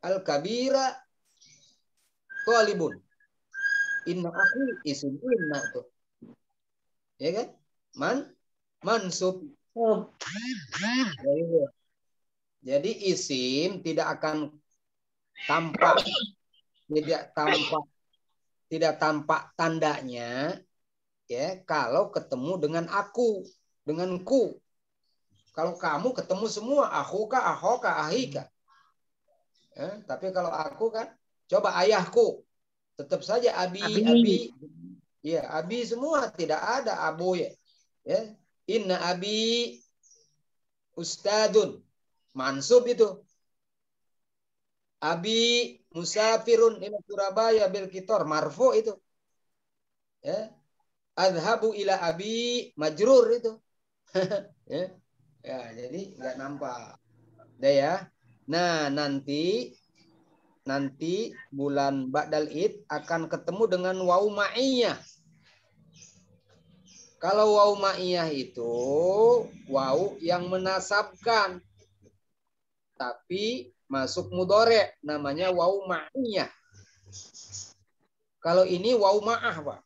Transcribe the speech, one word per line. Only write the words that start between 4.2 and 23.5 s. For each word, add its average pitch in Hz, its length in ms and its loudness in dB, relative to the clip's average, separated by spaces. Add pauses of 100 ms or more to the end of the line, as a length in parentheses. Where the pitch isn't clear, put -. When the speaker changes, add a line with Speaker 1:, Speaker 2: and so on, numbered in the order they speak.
Speaker 1:
akhi - 280 2 (200)
isim 139 320 -4
inna 180 440 0 (120)
tuh. - 160 -12 (1300)
Ya 147 160 -4
kan? 233 160 -4 (480)
Man-, 233 320 -2 (560)
mansub. 185 640 -2 (240)
Speaker 2:
Oh. 220 400 0 (1040)
Speaker 1:
Jadi, 285 260 0 (1200)
jadi 143 280 0 (200)
isim 143 720 -2
tidak 156 340 -2
akan 156 380 -4 (920)
tampak, 165 540 4 (920)
tidak 151 420 -2
tampak, 151 520 0 (840)
tidak 160 320 0
tampak 156 440 0 (120)
tandanya, 147 1040 -2 (720)
ya, 156 340 -4
kalau 151 460 0
ketemu 139 480 -4
dengan 160 300 -2
aku, 202 560 -2 (420)